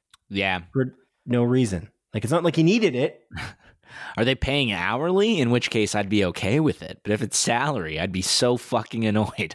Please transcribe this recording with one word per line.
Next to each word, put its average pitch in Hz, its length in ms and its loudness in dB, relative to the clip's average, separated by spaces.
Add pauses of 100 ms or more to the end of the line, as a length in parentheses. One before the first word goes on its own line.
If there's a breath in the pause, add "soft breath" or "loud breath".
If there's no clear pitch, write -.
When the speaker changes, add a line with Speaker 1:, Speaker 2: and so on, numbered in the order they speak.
(280)
Speaker 1:
Yeah. 95 320 0 (120)
Speaker 2:
for 127 240 -2 (300)
no 120 160 2
reason. 120 480 0 (240)
Like, 107 100 -4
it's 117 80 -2
not 170 120 2
like 160 120 0
he 160 60 4
needed 190 320 4
it. 131 260 -2 (160)
Speaker 1:
<laughs> - 800 -16
Are 113 80 0
they 131 100 2
paying 131 380 0
hourly? 160 680 0
In 117 100 2
which 120 200 2
case, 107 240 0
I'd 104 140 -2
be 101 180 4
okay 95 340 0
with 151 220 0
it. - 200 -14
But - 100 -2
if 110 100 0
it's - 160 -2
salary, 117 640 -2
I'd 92 120 -2
be 92 100 -2
so 123 340 2
fucking 113 500 -4
annoyed. 104 480 0